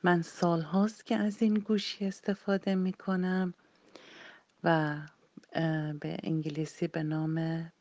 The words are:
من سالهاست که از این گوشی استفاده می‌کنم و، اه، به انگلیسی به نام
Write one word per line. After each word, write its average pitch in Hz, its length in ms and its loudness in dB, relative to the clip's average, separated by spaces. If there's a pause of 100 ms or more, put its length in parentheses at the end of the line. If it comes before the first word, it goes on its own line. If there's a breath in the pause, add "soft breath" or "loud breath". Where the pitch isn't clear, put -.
من 175 180 6
سالهاست 175 840 0
که 226 100 0
از 208 260 0
این 220 120 4
گوشی 208 520 0
استفاده 196 680 -2
می‌کنم 185 800 0 (1080 loud breath)
و، 156 340 4 (560)
اه، 156 400 0
به 151 300 -6
انگلیسی 156 640 -4
به 160 160 -4
نام 160 760 -2